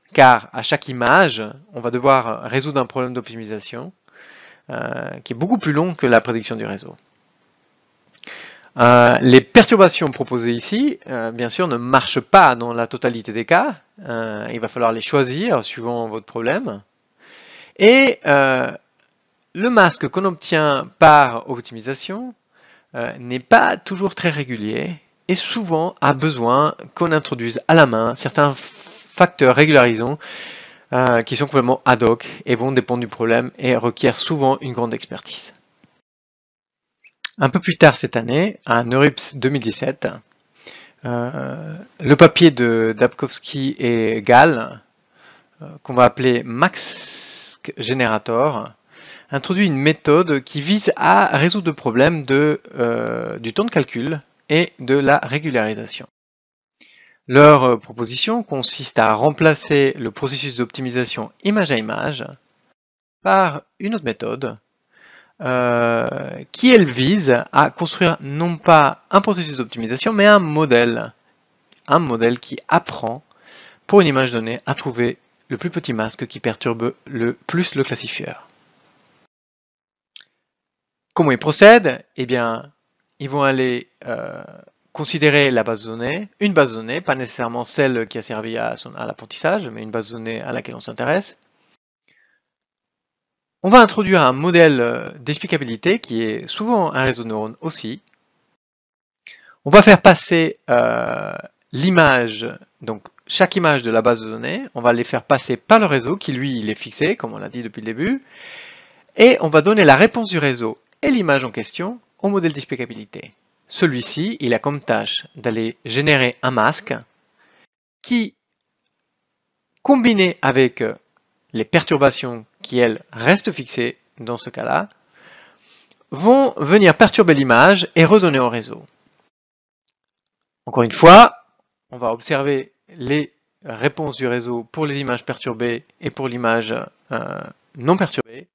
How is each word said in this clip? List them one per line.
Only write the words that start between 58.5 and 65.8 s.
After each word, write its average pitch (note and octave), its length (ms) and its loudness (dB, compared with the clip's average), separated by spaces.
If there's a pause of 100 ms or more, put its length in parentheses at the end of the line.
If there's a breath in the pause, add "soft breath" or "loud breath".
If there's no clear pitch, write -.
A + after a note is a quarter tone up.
à A2 160 4
remplacer C#3+ 840 2
le A#2 140 -8
processus C3+ 460 -6
d'optimisation A#2+ 720 -6 (140)
image G3+ 260 0
à C3+ 60 0
image A2 500 -6 (960)
par F#3 400 2 (160)
une G#3 160 -6
autre F3+ 100 -8
méthode, A2+ 540 -6 (840 soft breath)
euh, A#2+ 1080 -2